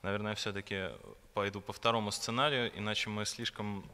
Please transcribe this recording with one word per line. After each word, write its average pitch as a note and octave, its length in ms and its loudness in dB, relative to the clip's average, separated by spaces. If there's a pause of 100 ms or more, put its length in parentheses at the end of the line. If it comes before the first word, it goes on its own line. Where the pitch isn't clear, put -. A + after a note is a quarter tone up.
Наверное, G#2 320 0
всё-таки G2 560 -2 (420)
пойду G2+ 260 0
по G2 140 -8
второму A2+ 380 4
сценарию, B2 680 2
иначе G#2+ 300 0
мы G#2 160 -2
слишком G#2 580 -4 (100)